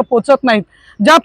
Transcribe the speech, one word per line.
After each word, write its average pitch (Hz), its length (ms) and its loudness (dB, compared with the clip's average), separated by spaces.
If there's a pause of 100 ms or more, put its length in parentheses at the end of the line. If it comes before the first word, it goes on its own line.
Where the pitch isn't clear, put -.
पोचत 262 340 -2
नाहीत. 220 200 -2 (360)
ज्या 302 260 2